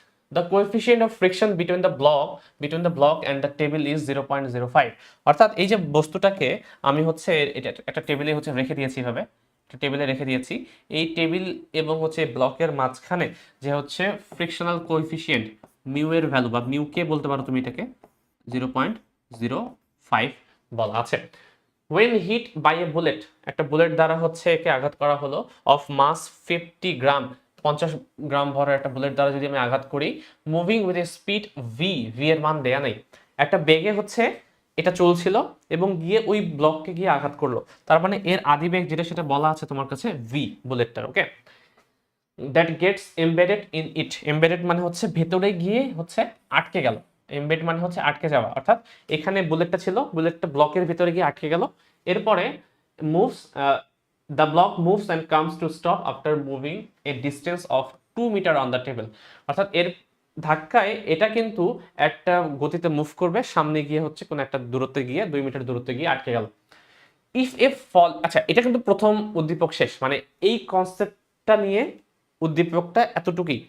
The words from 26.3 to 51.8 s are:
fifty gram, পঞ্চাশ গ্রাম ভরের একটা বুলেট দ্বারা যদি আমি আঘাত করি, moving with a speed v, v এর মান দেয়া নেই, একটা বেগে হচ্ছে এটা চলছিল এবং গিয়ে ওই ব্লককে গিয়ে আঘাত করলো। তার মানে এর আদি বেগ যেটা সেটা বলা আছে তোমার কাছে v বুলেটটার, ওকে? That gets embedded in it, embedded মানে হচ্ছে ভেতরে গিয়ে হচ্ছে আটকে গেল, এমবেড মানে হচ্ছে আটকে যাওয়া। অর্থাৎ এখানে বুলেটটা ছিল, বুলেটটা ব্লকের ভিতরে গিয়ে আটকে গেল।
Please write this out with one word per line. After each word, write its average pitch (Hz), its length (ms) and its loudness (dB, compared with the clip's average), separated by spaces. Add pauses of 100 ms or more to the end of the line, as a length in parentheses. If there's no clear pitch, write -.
fifty 175 440 -4 (120)
gram, 139 220 4 (400)
পঞ্চাশ 151 280 0 (380)
গ্রাম 143 260 2
ভরের 143 220 2
একটা 139 160 -6
বুলেট 135 240 -4
দ্বারা 143 180 4
যদি 139 140 -4
আমি 139 160 -2
আঘাত 131 180 -2 (100)
করি, 147 140 -2 (460)
moving 190 320 2
with 185 180 -2
a - 20 -8 (100)
speed 208 280 -4 (340)
v, - 20 -4 (380)
v - 20 -4 (120)
এর 156 120 0
মান 156 120 2 (100)
দেয়া 131 200 0
নেই, 107 80 -2 (500)
একটা 143 120 2 (120)
বেগে 160 300 4
হচ্ছে 208 240 -2 (560)
এটা 165 220 2
চলছিল 175 360 4 (400)
এবং 185 120 0 (140)
গিয়ে 190 160 2 (120)
ওই 214 80 2 (200)
ব্লককে 156 400 0
গিয়ে 185 180 2
আঘাত 143 260 -4
করলো। 127 180 0 (280)
তার 160 140 8
মানে 185 140 0 (140)
এর 185 100 2 (120)
আদি 151 200 2
বেগ 180 180 2
যেটা 160 200 -2
সেটা 170 120 -6 (100)
বলা 147 220 2
আছে 156 160 -10
তোমার 135 220 -4
কাছে 139 140 -6 (260)
v - 20 -2 (340)
বুলেটটার, 120 420 -2
ওকে? - 120 2 (1300)
That 165 140 4 (140)
gets 190 220 0 (200)
embedded 175 380 2 (160)
in 160 80 -4 (160)
it, - 100 -8 (200)
embedded 165 380 2
মানে 175 160 0
হচ্ছে 175 180 -6 (140)
ভেতরে 185 300 2 (140)
গিয়ে 208 180 0 (180)
হচ্ছে 269 220 -4 (380)
আটকে 170 280 -2
গেল, 110 100 0 (420)
এমবেড 156 300 0
মানে 165 160 -2
হচ্ছে 175 240 -6
আটকে 147 260 0
যাওয়া। 113 140 2 (100)
অর্থাৎ 233 200 2 (380)
এখানে 190 220 -2 (120)
বুলেটটা 170 340 0
ছিল, 190 120 -2 (200)
বুলেটটা 165 380 -2
ব্লকের 151 360 4
ভিতরে 175 240 2
গিয়ে 175 160 2
আটকে - 220 -6
গেল। 175 100 2 (500)